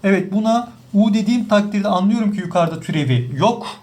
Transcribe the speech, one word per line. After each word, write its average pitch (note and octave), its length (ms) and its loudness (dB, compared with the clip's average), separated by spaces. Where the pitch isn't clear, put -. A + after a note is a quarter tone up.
Evet, G3 300 0
buna A3+ 380 0
U G#3 200 4
dediğim A3+ 340 0
takdirde G#3 400 0
anlıyorum G3+ 460 0
ki - 60 -4
yukarıda E3+ 400 -2
türevi B2 580 -2
yok. A3+ 300 0